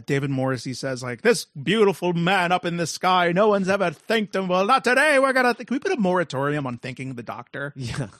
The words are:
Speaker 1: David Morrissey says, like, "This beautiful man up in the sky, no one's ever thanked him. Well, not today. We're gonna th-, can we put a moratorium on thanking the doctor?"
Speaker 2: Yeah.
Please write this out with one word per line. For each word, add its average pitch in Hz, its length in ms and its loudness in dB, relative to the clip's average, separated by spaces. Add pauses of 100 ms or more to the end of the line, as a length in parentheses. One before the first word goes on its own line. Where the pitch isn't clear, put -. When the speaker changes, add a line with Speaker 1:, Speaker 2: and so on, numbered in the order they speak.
Speaker 1:
David 139 260 0
Morrissey 131 420 -2
says, 131 300 -8
like, 123 200 -10
"This 220 220 2
beautiful 180 680 0
man 175 380 2
up 180 140 2
in 170 120 -2
the 170 100 -2
sky, 180 440 2
no 202 180 4
one's 196 200 2
ever 196 220 0
thanked 214 440 -2
him. 190 120 -2
Well, 185 180 2
not 254 180 2
today. 269 360 4
We're 269 140 2
gonna 247 200 2
th-, 240 140 -10
can 233 80 -4
we 294 40 -4
put 381 120 -2
a 349 80 0
moratorium 151 680 0
on 120 120 -8
thanking 131 380 -10
the 120 80 -10
doctor?" 131 520 -12
Speaker 2:
Yeah. 123 320 -8 (120)